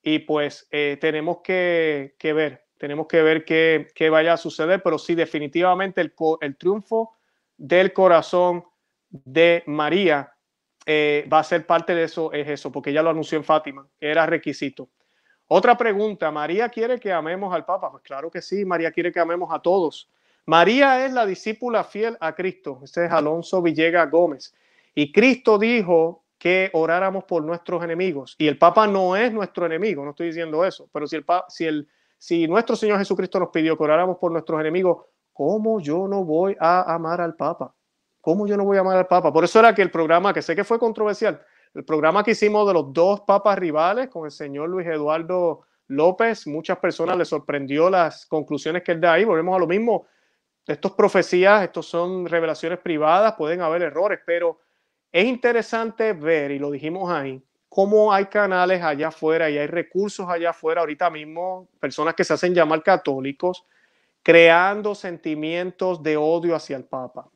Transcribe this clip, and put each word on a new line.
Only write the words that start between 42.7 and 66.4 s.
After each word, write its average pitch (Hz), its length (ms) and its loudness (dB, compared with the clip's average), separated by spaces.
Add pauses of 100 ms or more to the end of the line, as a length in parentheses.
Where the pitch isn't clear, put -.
los 143 200 0
dos 190 280 2
papas 196 380 2
rivales 185 500 -2
con 165 160 -12
el 147 60 -12
señor 147 400 -10
Luis 180 160 -6
Eduardo 165 800 -4 (240)
López, 185 580 0
muchas 165 320 -6
personas 165 400 -2
les 165 100 -2
sorprendió 143 640 0
las 170 340 0
conclusiones 156 580 -4
que 180 100 -2
él 165 100 -2
da 170 100 6
ahí. 180 120 4
Volvemos 180 300 0
a 185 40 2
lo 170 80 2
mismo, 208 400 -2 (600)
estos 185 240 -4
profecías, 190 720 4
estos 170 240 -6
son 180 400 -4
revelaciones 165 520 -4
privadas, 180 560 2
pueden 170 280 -4
haber 170 200 -2
errores, 165 440 -2
pero 170 340 -2 (500)
es 180 140 2
interesante 226 880 -2
ver, 151 380 -2
y 139 80 -6
lo 143 120 -6
dijimos 165 400 -6
ahí, 135 320 -6 (260)
cómo 208 440 4
hay 196 140 2
canales 185 560 2
allá 156 260 -2
afuera 160 420 0
y 147 80 -2
hay 147 80 -2
recursos 180 600 -6
allá 170 220 -2
afuera 165 300 -2
ahorita 165 300 -2
mismo, 170 580 -10 (120)
personas 156 340 -4
que 180 100 0
se 160 100 0
hacen 180 200 0
llamar 160 280 4
católicos, 160 840 -2 (560)
creando 180 720 6
sentimientos 170 1080 -6
de 151 140 0
odio 165 400 0